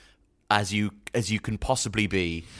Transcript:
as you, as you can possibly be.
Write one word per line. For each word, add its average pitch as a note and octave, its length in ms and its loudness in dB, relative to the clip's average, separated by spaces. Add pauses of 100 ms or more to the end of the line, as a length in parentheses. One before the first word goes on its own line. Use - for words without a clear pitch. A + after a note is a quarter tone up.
(500)
as G#2 220 2
you, G#2 200 2 (200)
as G#2+ 180 0
you G#2+ 100 0
can G#2+ 180 -4
possibly A2 480 0
be. E2+ 380 0 (160)